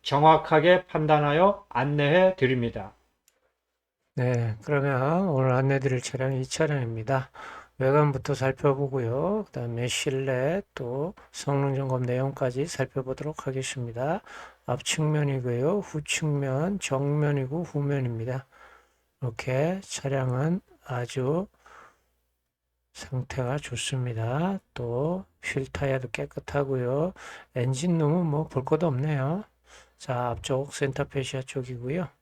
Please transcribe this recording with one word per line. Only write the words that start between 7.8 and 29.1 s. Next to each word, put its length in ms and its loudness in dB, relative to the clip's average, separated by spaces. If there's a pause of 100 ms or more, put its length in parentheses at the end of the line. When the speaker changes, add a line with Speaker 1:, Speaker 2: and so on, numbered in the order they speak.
Speaker 2:
외관부터 540 4
살펴보고요. 1120 0
그다음에 420 -6
실내 760 0 (120)
또 400 -6 (160)
성능 460 0
점검 260 -2
내용까지 640 -2
살펴보도록 800 -6
하겠습니다. 760 -4 (460)
앞측면이고요. 1120 0
후측면, 1000 -2
정면이고 840 0
후면입니다. 840 -2 (760)
이렇게 640 -2
차량은 760 -2 (240)
아주 600 -2 (1500)
상태가 640 -4
좋습니다. 1000 -4 (160)
또 500 -2 (200)
휠 260 -4
타이어도 400 -2
깨끗하고요. 1000 -2 (420)
엔진 420 0
룸은 300 2
뭐 220 -2
볼 160 -4
것도 240 2
없네요. 560 -2 (540)